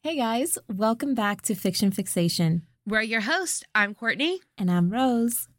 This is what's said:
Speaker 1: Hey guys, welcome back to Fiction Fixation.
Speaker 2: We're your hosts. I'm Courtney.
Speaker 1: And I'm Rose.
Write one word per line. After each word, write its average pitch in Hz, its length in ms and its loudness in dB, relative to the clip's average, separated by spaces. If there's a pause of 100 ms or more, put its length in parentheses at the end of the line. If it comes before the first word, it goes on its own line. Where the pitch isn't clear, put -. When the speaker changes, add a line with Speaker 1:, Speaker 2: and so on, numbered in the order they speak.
Speaker 1:
Hey 330 80 -4
guys, 247 420 -2 (160)
welcome 226 440 0
back 202 260 -2
to 214 140 -2
Fiction 196 340 0
Fixation. 170 720 0 (240)
Speaker 2:
We're 214 160 0
your 226 200 -2
hosts. 330 420 -2 (100)
I'm 208 180 2
Courtney. 254 460 -2 (180)
Speaker 1:
And 180 140 0
I'm 175 200 4
Rose. 240 580 0 (100)